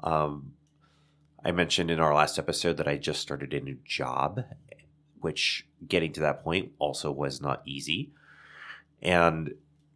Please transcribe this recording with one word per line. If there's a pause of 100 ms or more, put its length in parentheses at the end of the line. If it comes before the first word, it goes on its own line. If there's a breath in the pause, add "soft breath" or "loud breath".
Um, (920)
I
mentioned
in
our
last
episode
that
I
just
started
a
new
job, (760)
which (200)
getting
to
that
point
also
was
not
easy. (880 loud breath)
And (400)